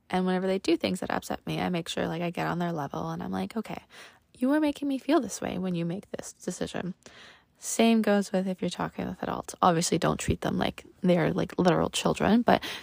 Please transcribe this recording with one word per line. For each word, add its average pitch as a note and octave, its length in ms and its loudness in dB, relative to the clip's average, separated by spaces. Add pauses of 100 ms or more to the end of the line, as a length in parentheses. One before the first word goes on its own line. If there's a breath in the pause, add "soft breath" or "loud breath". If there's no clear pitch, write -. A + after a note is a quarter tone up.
(100)
And F#3 140 0
whenever F#3 220 0
they F#3+ 120 0
do D#4+ 180 2
things F#3 240 -2
that - 100 -4
upset - 360 -4
me, D#3+ 140 -2
I F#3 80 0
make E3+ 200 -2
sure, F3+ 180 -2
like, D#3+ 160 -4
I E3+ 80 -2
get E3 160 -4
on E3 120 -2
their F3 140 -2
level D#3+ 380 -6
and E3+ 120 -6
I'm F#3 100 -6
like, F#3+ 240 -4
Okay, - 260 -8 (560 loud breath)
"You C4 140 2
are D#4 80 4
making D4 280 0
me C4+ 100 -2
feel D4 220 2
this G3+ 200 -6
way - 180 -4
when F#3 160 -2
you E3+ 100 -2
make F3 260 -6
this - 220 -10
decision." - 600 -6 (640 loud breath)
Same A3+ 440 4
goes G3+ 300 2
with F#3+ 140 0
if F#3 140 -4
you're F3+ 80 -2
talking - 400 -6
with F#3+ 140 -10
adults. - 400 -6
Obviously, E3+ 340 4
don't D#3 240 2
treat - 220 -2
them F#3+ 160 0
like - 260 -2 (160)
they're, E3+ 320 4
like, F3 260 -2
literal E3 300 4
children, F#3+ 540 2
but - 200 4 (200 loud breath)